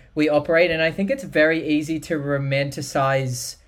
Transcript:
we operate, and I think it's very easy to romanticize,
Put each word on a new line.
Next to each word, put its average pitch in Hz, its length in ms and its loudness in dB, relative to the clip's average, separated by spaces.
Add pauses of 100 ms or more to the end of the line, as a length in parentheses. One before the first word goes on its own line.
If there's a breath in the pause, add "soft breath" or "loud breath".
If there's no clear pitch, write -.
(140 loud breath)
we 151 140 2
operate, 165 420 4
and 160 120 0
I 160 80 2
think 196 200 -2
it's 269 140 -4
very 156 420 2
easy 156 340 0
to - 140 -6
romanticize, 139 1400 -2 (120)